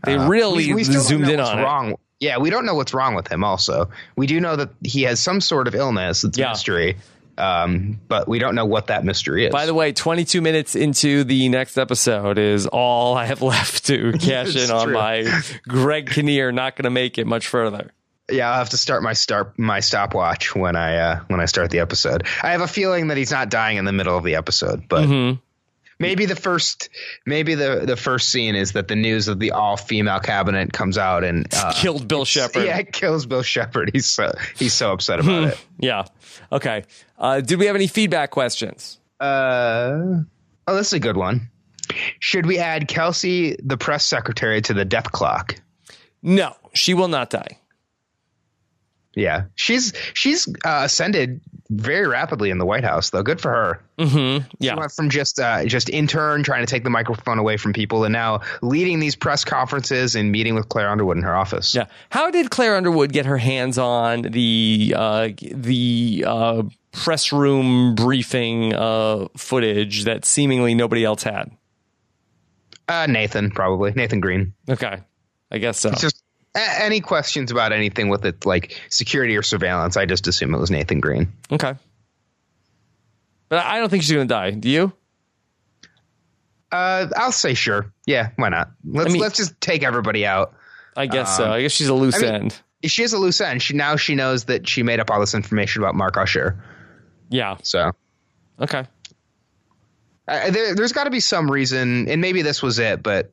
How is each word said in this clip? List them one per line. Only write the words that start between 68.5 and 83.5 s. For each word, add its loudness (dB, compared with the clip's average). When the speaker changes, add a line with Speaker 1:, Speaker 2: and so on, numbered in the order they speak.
Speaker 1:
uh, 0
footage 0
that -2
seemingly 2
nobody 2
else 0
had? -6
Speaker 2:
Uh, 0
Nathan, 0
probably. 0
Nathan 0
Green. 0
Speaker 1:
Okay. -4
I -4
guess -2
so. 0
Speaker 2:
It's -2
just -2
a-, -2
any 0
questions -2
about 2
anything 0
with 0
it, -4
like 0
security 0
or 0
surveillance, 0
I 2
just -2
assume 0
it 0
was 0
Nathan 0
Green. 0
Speaker 1:
Okay. -2
But 2